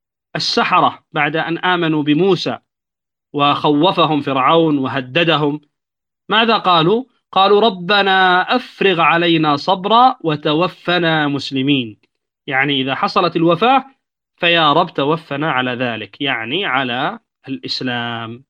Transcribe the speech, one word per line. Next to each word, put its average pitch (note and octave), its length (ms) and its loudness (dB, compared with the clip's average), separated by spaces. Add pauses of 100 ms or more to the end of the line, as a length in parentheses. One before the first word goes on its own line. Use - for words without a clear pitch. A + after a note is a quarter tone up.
(360)
السحرة F3 760 0
بعد D3+ 240 -2
أن D#3+ 220 -4
آمنوا E3 440 0
بموسى D3+ 560 0 (760)
وخوفهم D3 880 0
فرعون D3 580 2
وهددهم، C#3+ 800 -2 (680)
ماذا A3 280 2
قالوا؟ F#3 480 2 (280)
قالوا: G3+ 280 4
"ربنا F#3+ 840 2 (140)
أفرغ F#3+ 440 -2
علينا D#3+ 560 2
صبرا G3+ 640 2
وتوفنا D#3+ 1080 -2
مسلمين"، C3+ 720 -4 (480)
يعني C#3 360 -2
إذا C3 120 -4
حصلت F3 420 -2
الوفاة F3 480 2 (520)
فيا E3+ 360 2
رب E3 220 0
توفنا D3+ 580 -2
على B2+ 180 -2
ذلك، A#2 500 -6
يعني C#3 440 -4
على C3+ 540 -4 (300)
الإسلام. A#2+ 1000 -8